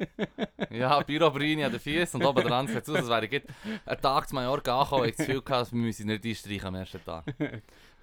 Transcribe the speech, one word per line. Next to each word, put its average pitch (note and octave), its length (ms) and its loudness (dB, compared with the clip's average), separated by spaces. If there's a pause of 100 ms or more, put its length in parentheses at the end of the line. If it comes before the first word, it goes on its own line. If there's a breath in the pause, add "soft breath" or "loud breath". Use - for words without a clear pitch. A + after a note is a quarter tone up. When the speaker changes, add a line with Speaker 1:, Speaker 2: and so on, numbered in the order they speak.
(340)
Speaker 1:
<laughs> - 360 -4
Speaker 2:
Ja, B2+ 320 4
Bürobrüne D3+ 640 2
an B2+ 60 0
den A#2+ 80 -4
Füßen D3+ 420 0
und C#3 60 6
oben B2 200 4
dran B2+ 200 2
sieht's B2+ 200 -4
aus, D3+ 100 0
als B2 120 0
wäre A2 160 2
ich G#2 60 -6
gerade C#3+ 160 -4 (400 loud breath)
einen - 140 -4
Tag C#3+ 280 2
zu D#3 60 -6
Mallorca B2+ 440 0
angekommen. C#3 260 4
Ich A2+ 80 2
hab - 40 -10
das D#3 80 0
Gefühl C3+ 160 0
gehabt, B2 300 0
wir A#2+ 80 -2
müssen A2+ 260 -2
nicht G#2+ 180 -2
einstreichen G2+ 440 -6
am F#2 80 -6
ersten F#2 280 -10
Tag. E2 220 -10
Speaker 1:
<laughs> - 380 -6 (400 soft breath)